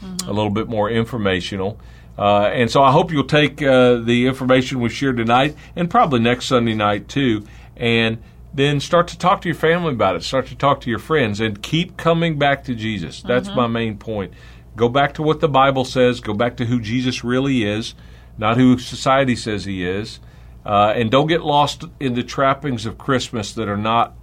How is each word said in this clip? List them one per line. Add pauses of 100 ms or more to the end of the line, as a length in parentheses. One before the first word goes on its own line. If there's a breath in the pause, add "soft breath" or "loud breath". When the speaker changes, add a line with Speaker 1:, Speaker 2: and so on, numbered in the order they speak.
Speaker 1:
Mm-hmm.
Speaker 2:
a
little
bit
more
informational. (400 loud breath)
Uh, (100)
and
so
I
hope
you'll
take,
uh,
the
information
we
shared
tonight (200 loud breath)
and
probably
next
Sunday
night
too, (300 loud breath)
and (340 soft breath)
then
start
to
talk
to
your
family
about
it,
start
to
talk
to
your
friends,
and
keep
coming
back
to
Jesus.
That's
Speaker 1:
Mm-hmm.
Speaker 2:
my
main
point. (460 loud breath)
Go
back
to
what
the
Bible
says.
Go
back
to
who
Jesus
really
is, (440 loud breath)
not
who
society
says
he
is. (440 soft breath)
Uh,
and
don't
get
lost (140)
in
the
trappings
of
Christmas
that
are
not